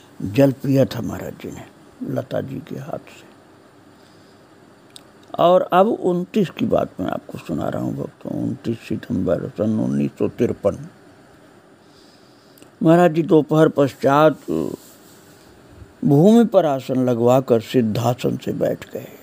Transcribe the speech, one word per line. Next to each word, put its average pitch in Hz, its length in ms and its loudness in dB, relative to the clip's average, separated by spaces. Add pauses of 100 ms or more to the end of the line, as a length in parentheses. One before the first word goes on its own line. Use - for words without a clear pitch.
(220)
जल 123 300 2
पिया 135 320 0
था - 160 -6
महाराज 90 320 -10
जी - 180 -16
ने - 140 -16 (380)
लता 127 380 -6
जी 135 180 -10
के - 200 -14
हाथ - 200 -12
से। - 300 -20 (2000)
और 175 240 4
अब 185 240 2
उनतीस 180 640 -2
की - 160 -4
बात 90 340 -2
मैं - 60 -6
आपको - 320 -8
सुना - 300 -6
रहा - 140 -6
हूँ 60 120 -6
भक्तों, - 380 -10 (100)
उनतीस 117 380 -6
सितंबर 95 680 -4
सन 110 320 -4
उन्नीस 71 380 -2
सौ 107 100 0
तिरपन। 113 600 -4 (1900)
महाराज 170 300 6
जी 165 100 -2
दोपहर 156 460 4
पश्चात 143 840 2 (1500)
भूमि 202 400 6
पर 185 220 2
आसन 131 380 -2
लगवाकर 123 560 2
सिद्धासन 120 760 0
से - 160 -6
बैठ - 400 -4
गए - 160 -12 (140)